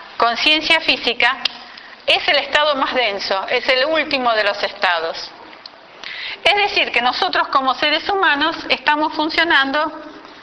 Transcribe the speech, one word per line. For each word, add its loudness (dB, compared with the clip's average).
conciencia 2
física 0
es 0
el 4
estado 2
más -2
denso, -2
es -2
el 2
último 0
de 2
los -2
estados. -4
Es 4
decir, 0
que 2
nosotros 0
como 2
seres -2
humanos 2
estamos 0
funcionando 2